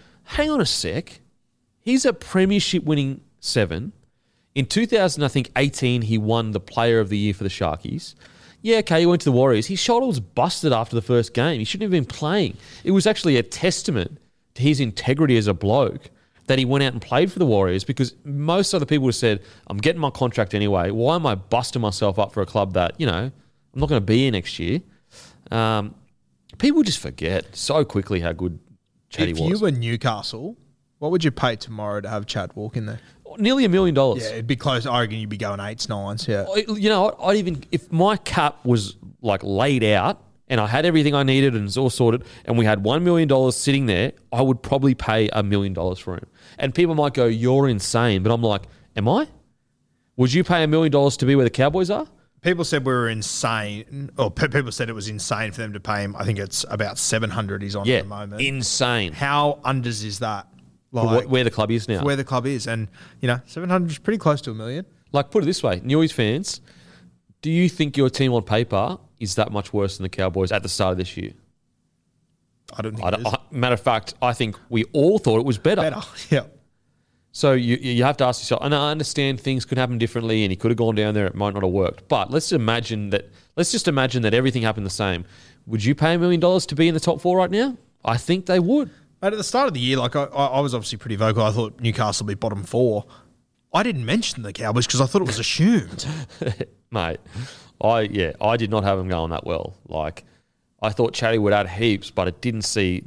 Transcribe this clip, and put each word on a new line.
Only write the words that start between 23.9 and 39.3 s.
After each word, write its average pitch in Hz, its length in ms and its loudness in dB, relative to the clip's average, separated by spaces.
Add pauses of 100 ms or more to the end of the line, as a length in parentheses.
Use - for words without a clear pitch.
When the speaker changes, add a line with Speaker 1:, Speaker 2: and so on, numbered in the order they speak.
Speaker 1:
gonna 135 100 2
be 104 200 4
here 135 120 2
next 92 260 -4
year?" 98 220 -2 (720)
Um, 110 440 -2 (640)
people 294 240 2
just 202 160 -2
forget 78 560 -4
so 147 300 0
quickly 98 360 -2
how 85 120 -2
good 85 260 -6 (520)
Chatty 151 220 -2
Speaker 2:
If 156 60 -4
Speaker 1:
was. 160 120 0
Speaker 2:
you 208 80 0
were 208 120 2
Newcastle, 117 840 -4 (420)
what 151 120 -4
would 175 140 2
you 151 60 2
pay 120 260 -2
tomorrow 104 440 -8
to 98 80 -10
have 107 180 -6
Chad 92 280 -6
walk 107 220 -8
in 113 100 -6
there? 113 140 -10 (380)
Speaker 1:
Nearly 254 260 4
a 214 40 4
million 180 260 4
dollars. 131 300 2
Speaker 2:
Yeah, 110 60 -6
it'd 113 160 -8
be 131 100 0
close. 123 300 -2
I 123 140 0
reckon 113 180 -4
you'd 107 100 -8
be 104 80 -8
going 101 240 -6
eights, 107 280 -8
nines, 104 380 -8
yeah. 101 220 -2
Speaker 1:
I, 208 200 0
you 214 200 0
know 208 140 4
what? 214 180 0
I'd 202 160 2
even, 175 340 -2
if - 220 -4
my 190 240 4
cap - 480 -2
was, 113 320 0 (240)
like, 101 240 0